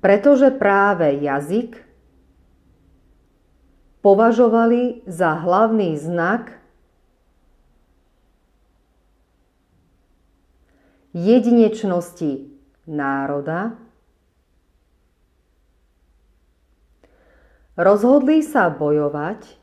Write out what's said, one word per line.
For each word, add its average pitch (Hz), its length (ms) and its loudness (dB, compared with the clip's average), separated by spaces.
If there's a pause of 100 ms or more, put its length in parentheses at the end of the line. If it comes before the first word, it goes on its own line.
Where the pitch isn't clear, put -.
Pretože 262 480 4
práve 196 640 0
jazyk 147 640 -6 (2250)
považovali 233 960 2
za 165 320 -2
hlavný 180 640 0
znak 175 560 -4 (4000)
jedinečnosti 196 1400 0 (400)
národa, 143 880 -6 (4000)
rozhodli 254 720 2
sa 190 240 0
bojovať 151 920 -6